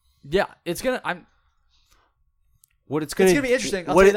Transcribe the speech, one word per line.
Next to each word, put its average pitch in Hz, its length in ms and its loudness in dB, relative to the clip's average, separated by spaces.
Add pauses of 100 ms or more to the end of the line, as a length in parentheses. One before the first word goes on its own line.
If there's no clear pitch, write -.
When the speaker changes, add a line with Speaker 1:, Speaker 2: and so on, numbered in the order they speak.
(280)
Speaker 1:
Yeah, 180 180 -2 (200)
it's 170 160 -8
gonna, 254 240 -4
I'm 170 200 -8 (1600)
Speaker 2:
What 151 160 -6
it's 147 120 -12
Speaker 1:
It's - 40 -2
Speaker 2:
gonna 190 120 4
Speaker 1:
gonna 285 120 2
be 247 120 -2
interesting, 196 340 -6
I'll - 60 -2
Speaker 2:
what 185 80 6
Speaker 1:
tell 196 60 8
you - 20 8
Speaker 2:
it, - 60 4